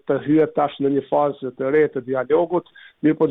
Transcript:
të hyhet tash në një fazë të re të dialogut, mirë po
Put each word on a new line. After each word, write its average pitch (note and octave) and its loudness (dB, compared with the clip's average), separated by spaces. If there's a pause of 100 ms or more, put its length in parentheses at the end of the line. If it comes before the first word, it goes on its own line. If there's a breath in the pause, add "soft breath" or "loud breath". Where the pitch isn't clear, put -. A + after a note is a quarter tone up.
të C#3 -2
hyhet D3+ 2
tash D3 -2
në C#3 0
një C#3 0
fazë C#3+ -2
të C3+ -4
re D3+ 4
të B2+ -8
dialogut, D3+ -2 (320 loud breath)
mirë D#3 2
po D#3+ 2